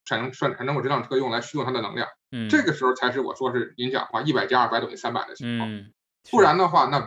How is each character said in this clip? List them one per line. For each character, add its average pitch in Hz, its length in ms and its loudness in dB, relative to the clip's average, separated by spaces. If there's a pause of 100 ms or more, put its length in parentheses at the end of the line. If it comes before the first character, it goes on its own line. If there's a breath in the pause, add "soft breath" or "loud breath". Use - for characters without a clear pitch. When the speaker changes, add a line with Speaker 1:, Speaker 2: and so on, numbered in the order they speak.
Speaker 1:
产 113 160 -2
生， 127 140 -4
产， 135 240 -2
产 123 80 -6
生 143 100 0
我 131 60 -2
这 131 80 0
辆 123 180 0
车 139 80 -2
用 131 160 0
来 117 80 -2
驱 135 180 -8
动 139 80 -2
它 127 60 -4
的 120 100 -2
能 107 140 -8
量。 117 120 -6 (240)
Speaker 2:
嗯。 113 180 -6
Speaker 1:
这 285 140 4
个 143 100 0
时 - 100 -6
候 127 100 4
才 123 180 -2
是 131 100 -2
我 - 120 -4
说 127 200 -2
是 120 240 -4
您 123 140 -4
讲 131 160 -2
话 117 140 -4
一 147 120 0
百 107 120 0
加 123 140 2
二 117 100 4
百 117 120 0
等 - 100 -6
于 - 60 -14
三 117 160 -6
百 113 120 -4
的 - 100 -14
情 120 220 -6
况。 113 140 -4
Speaker 2:
嗯， 104 220 -12 (320)
是。 - 60 -20
Speaker 1:
不 233 100 6
然 170 160 8
的 190 100 6
话， 151 240 4
那 143 160 2